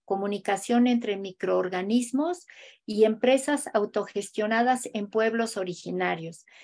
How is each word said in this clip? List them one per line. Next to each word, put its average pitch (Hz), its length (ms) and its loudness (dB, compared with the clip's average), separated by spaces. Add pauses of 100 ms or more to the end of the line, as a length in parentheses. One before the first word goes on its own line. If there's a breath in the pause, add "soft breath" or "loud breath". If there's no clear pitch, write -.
comunicación 202 800 0
entre 233 320 2
microorganismos 196 1300 -2 (400 loud breath)
y 214 200 4
empresas 269 680 2
autogestionadas 214 1200 0
en 208 160 -4
pueblos 226 480 0
originarios. 180 880 -4 (180 loud breath)